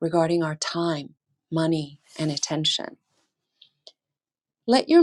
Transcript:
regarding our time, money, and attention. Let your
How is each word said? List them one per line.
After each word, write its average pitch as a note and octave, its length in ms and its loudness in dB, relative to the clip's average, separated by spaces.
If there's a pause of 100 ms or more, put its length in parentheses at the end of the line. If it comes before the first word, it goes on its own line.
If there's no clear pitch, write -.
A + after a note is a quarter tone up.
regarding E3 420 0
our D#3 120 -4
time, E3 600 -4 (340)
money, D#3+ 520 -2 (180)
and D#3 100 -2
attention. - 680 -4 (1700)
Let B3 240 2
your E4+ 140 8